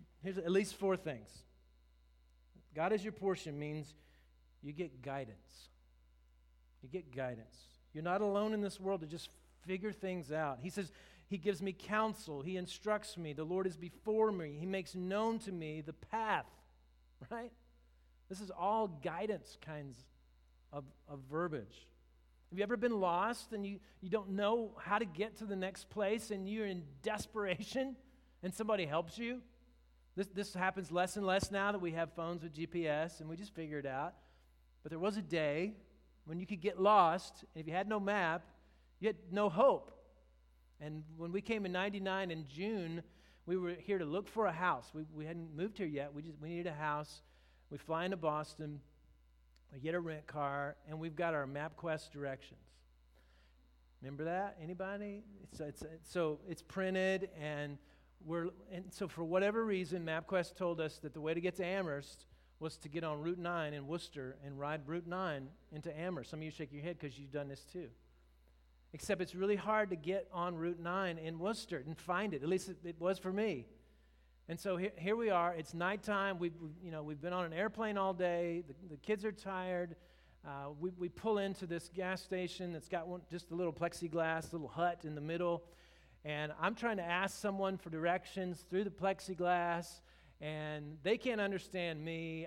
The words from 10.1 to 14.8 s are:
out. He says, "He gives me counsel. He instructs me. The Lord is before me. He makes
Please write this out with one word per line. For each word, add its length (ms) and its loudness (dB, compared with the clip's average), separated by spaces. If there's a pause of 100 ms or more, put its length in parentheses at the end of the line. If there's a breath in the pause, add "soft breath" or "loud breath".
out. 280 2
He 100 -4
says, 200 -4 (380 loud breath)
"He 100 -2
gives 240 0
me 100 0
counsel. 680 0
He 140 -4
instructs 600 -2
me. 160 -4
The 120 -2
Lord 240 2
is 80 -4
before 560 2
me. 260 -2
He 80 -2
makes 300 -2